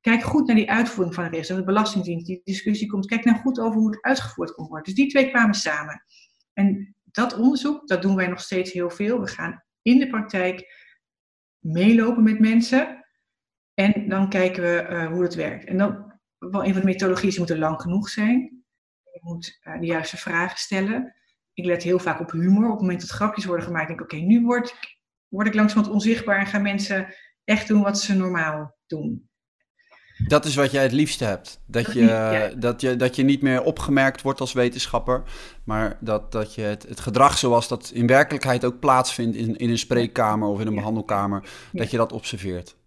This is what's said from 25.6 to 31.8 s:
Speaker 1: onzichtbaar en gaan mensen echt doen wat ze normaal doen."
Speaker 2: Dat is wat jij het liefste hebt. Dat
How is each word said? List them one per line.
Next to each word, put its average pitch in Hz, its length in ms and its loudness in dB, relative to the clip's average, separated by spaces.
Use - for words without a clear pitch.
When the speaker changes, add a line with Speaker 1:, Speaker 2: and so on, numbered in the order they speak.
Speaker 1:
onzichtbaar 208 440 2
en 196 80 0
gaan 202 140 -2
mensen 196 460 -2
echt 208 240 0
doen 208 140 4
wat 202 180 0
ze 202 160 0
normaal 160 600 -2
doen." - 420 -8
Speaker 2:
Dat 147 180 2
is 143 100 -2
wat 139 160 2
jij 139 120 2
het 127 80 2
liefste 147 340 0
hebt. - 420 -6
Dat 117 180 0